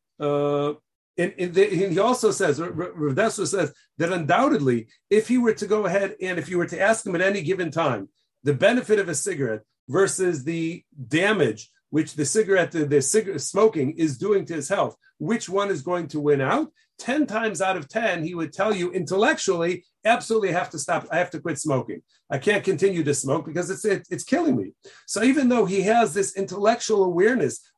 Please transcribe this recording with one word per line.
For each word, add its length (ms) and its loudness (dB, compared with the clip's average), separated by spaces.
uh, 540 0
and, 220 -2
and 160 -4
the, 300 4
and 60 0
he 80 0
also 300 2
says, 300 0
R-, 80 -4
R-, 260 -8
Rav 220 -2
Dessler 320 0
says 260 -2
that 160 0
undoubtedly, 760 2
if 180 4
he 120 2
were 140 4
to 120 -6
go 220 0
ahead 340 -2
and 160 -4
if 120 -6
you 100 -2
were 80 0
to 120 -6
ask 240 2
him 120 -4
at 60 0
any 200 0
given 300 -2
time, 380 -2
the 100 2
benefit 460 4
of 100 -2
a 60 -2
cigarette 480 -4
versus 560 0
the 400 -6
damage 600 0
which 240 -2
the 100 -2
cigarette, 480 2
the, 140 0
the 160 4
cig-, 380 0
smoking 580 2
is 200 0
doing 280 0
to 80 -10
his 160 -6
health, 260 0
which 320 -4
one 200 -2
is 120 -4
going 260 -4
to 120 -6
win 200 2
out? 320 0
Ten 300 -2
times 340 -2
out 140 0
of 140 -10
ten, 340 -2
he 120 -6
would 180 -6
tell 200 0
you 180 -2
intellectually, 920 0
"Absolutely, 440 2
I 40 -2
have 180 -2
to 80 -10
stop. 320 -4
I 60 0
have 140 0
to 80 -8
quit 200 -6
smoking. 420 -2
I 80 -4
can't 260 0
continue 400 0
to 100 0
smoke 320 -2
because 240 -4
it's, 160 -6
it, 240 -2
it's 140 -8
killing 320 0
me." 180 -6
So 180 -4
even 260 4
though 160 4
he 160 0
has 320 2
this 220 -2
intellectual 680 0
awareness 560 2